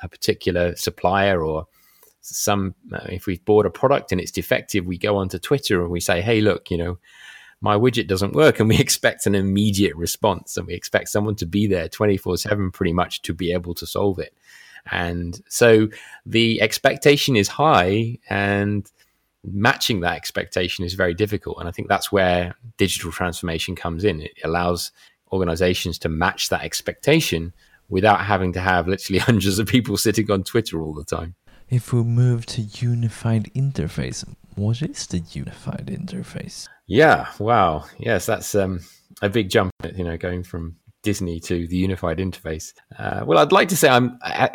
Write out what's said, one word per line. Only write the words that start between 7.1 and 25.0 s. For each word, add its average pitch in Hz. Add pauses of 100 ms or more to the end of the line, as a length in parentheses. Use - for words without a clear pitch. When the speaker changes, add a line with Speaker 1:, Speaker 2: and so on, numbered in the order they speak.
Speaker 1:
my 104
widget 117
doesn't 95
work," 147
and 110
we 113
<laughs> -
expect -
an 101
immediate 98
response, 85
and 90
we 87
expect -
someone 104
to 98
be 101
there 90
twenty-four 95
seven 104
pretty 87
much 87
to 87
be 85
able 87
to -
solve 95
it. - (560)
And 87
so 110 (360)
the 113
expectation 139
is 101
high, 113 (100)
and 101 (540)
matching 101
that 87
expectation 90
is 87
very 92
difficult. 95
And 87
I 87
think -
that's 98
where 90 (220)
digital 90
transformation 87
comes 85
in. 85
It 80 (100)
allows 87 (400)